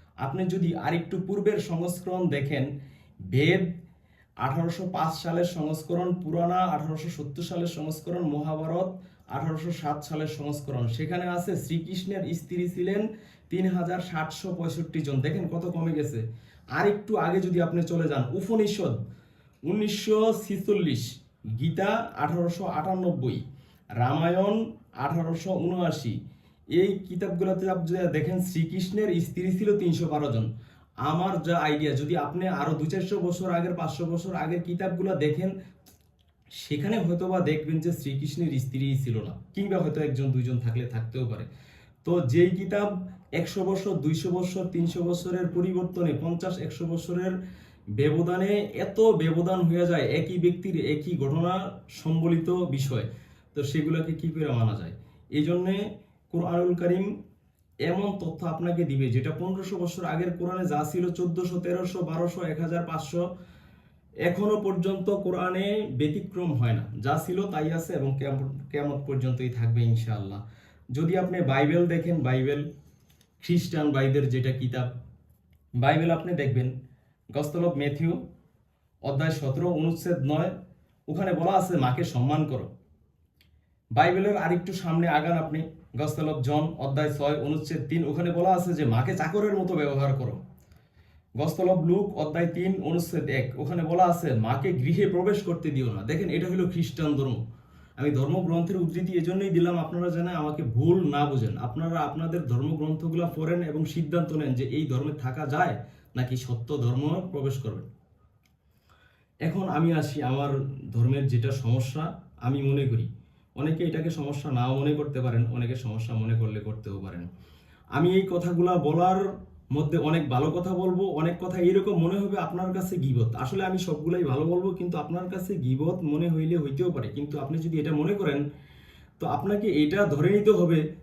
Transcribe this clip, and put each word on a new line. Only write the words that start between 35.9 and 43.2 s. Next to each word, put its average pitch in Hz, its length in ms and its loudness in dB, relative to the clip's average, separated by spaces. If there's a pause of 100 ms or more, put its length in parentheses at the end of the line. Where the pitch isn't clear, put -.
সেখানে 208 480 -2
হয়তোবা 175 400 0
দেখবেন 151 400 0
যে 165 120 0
শ্রীকৃষ্ণের 139 680 -2
স্ত্রী 131 380 0
ছিল 117 200 -2
না, 107 140 -6 (240)
কিংবা 190 220 0
হয়তো 151 240 0
একজন 135 300 0
দুইজন 123 280 0
থাকলে 117 280 -2
থাকতেও 120 400 -4
পারে। 101 180 -6 (600)
তো 175 160 4
যেই 170 280 6
কিতাব 202 580 0 (240)